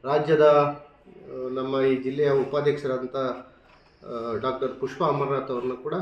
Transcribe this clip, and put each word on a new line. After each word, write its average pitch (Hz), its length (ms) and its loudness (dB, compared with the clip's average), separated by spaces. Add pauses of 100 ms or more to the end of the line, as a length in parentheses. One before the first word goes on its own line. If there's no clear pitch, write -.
ರಾಜ್ಯದ, 151 380 4
ಆ, 143 1080 2
ನಮ್ಮ 135 300 -2
ಈ 131 220 4
ಜಿಲ್ಲೆಯ 143 280 0
ಉಪಾಧ್ಯಕ್ಷರಾದಂಥ, 135 840 0
ಆ, - 1200 -8
ಡಾಕ್ಟರ್ 131 400 -4
ಪುಷ್ಪ 135 240 -4
ಅಮರನಾಥ್ 139 460 -2
ಅವ್ರನ್ನ 127 220 -4
ಕೂಡ 147 300 -8